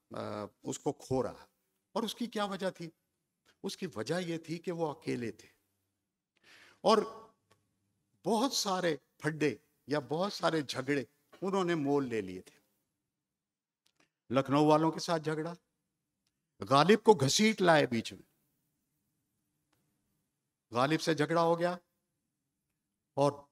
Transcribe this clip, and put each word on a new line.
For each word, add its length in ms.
अ, 320
उसको 280
खो 300
रहा। 260
और 100
उसकी 220
क्या 180
वजह 260
थी? 200
उसकी 240
वजह 300
ये 200
थी 200
कि 140
वो 220
अकेले 380
थे 180
और 440
बहुत 280
सारे 460
फड्डे 360
या 100
बहुत 340
सारे 280
झगड़े 460
उन्होंने 320
मोल 300
ले 160
लिए 200
थे। 160
लखनऊ 340
वालों 260
के 80
साथ 200
झगड़ा, 360
गालिब 380
को 160
घसीट 460
लाए 260
बीच 260
में। 100
गालिब 280
से 160
झगड़ा 260
हो 140
गया 220
और 340